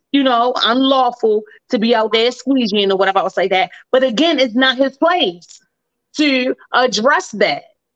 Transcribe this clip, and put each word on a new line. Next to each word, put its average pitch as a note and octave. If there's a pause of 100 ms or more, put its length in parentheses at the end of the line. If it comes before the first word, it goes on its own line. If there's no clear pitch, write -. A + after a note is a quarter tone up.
(120)
you C#4
know, B3 (100)
unlawful A#3+ (280)
to B3
be A3+
out A3
there A3+
squeegeeing G#3+
or F#3+
whatever, F#3+
I -
would E3
say F3+
that. F#3 (180)
But C4
again, C4+
it's B3+
not C4
his C4+
place D4+ (560)
to C4 (180)
address B3+
that, E3 (320)